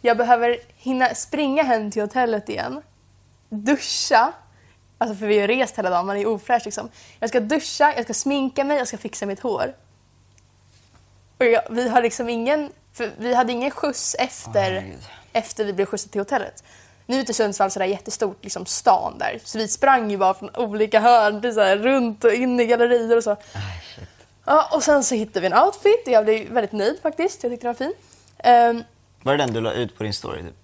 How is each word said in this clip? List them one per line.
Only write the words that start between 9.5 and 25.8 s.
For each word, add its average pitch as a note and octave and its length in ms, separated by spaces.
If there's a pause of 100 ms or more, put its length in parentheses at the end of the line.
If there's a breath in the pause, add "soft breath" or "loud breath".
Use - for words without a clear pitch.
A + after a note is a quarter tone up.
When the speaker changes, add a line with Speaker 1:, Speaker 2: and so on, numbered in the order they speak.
Speaker 1:
Och B3+ 60
jag, A#3 240
vi A#3+ 200
har B3 120
liksom A#3 280
ingen, C#4 420 (220)
för A3+ 240
vi A#3+ 160
hade A#3+ 180
ingen B3 200
skjuts - 480
efter, B3+ 320
Speaker 2:
Åh, G#3 100
herregud. F#3+ 380 (340 loud breath)
Speaker 1:
efter A3 320
vi G3+ 80
blev G3 120
skjutsade - 260
till G3+ 100
hotellet. G3+ 420 (420 soft breath)
Nu A#3+ 100
är C4+ 40
inte A3+ 140
Sundsvall G3+ 380
sådär F#3+ 140
jättestort, G3 580
liksom, F#3+ 220
stan - 540
där. - 240
Så - 140
vi G#3+ 100
sprang B3 440
ju G3 60
bara F#3+ 160
från G3+ 220
olika G#3+ 440
hörn, G#3+ 420
det B3 60
är A#3+ 40
så G#3+ 100
här, G3+ 160
runt A#3 460
och A3+ 100
in B3 260
i A#3+ 60
gallerier A#3 520
och A3+ 60
så. A3 80
Speaker 2:
Aj, G3+ 60 (580 loud breath)
shit. - 140 (360 loud breath)
Speaker 1:
Ja, D4+ 260
och D4 120
sen C#4+ 200
så C4 120
hittade G#3+ 240
vi F3+ 80
en F3+ 60 (100)
outfit G4+ 420